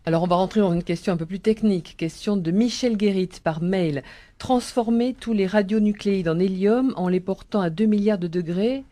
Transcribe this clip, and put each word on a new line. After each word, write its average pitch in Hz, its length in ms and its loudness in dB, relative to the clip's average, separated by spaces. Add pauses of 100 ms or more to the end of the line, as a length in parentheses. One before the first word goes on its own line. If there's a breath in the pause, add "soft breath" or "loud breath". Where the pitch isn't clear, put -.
Alors 165 180 2
on 180 40 2
va 175 100 4
rentrer 190 240 2
dans 190 100 2
une 170 120 0
question 170 280 -4
un 170 60 0
peu 160 80 -6
plus 185 160 -8
technique, 220 560 0
question 202 400 -4
de 165 140 -2
Michel 226 440 0
Guérit 190 340 0 (140)
par 160 180 -2
mail. 170 420 0 (340 loud breath)
Transformer 240 760 0
tous 233 200 -6
les 196 120 2
radionucléides 202 840 0
en 160 100 0
hélium 202 560 2
en 180 140 -2
les 185 100 2
portant 190 400 -4
à 175 100 0
deux 170 160 0
milliards 208 320 2
de 175 100 -4
degrés, 180 640 -2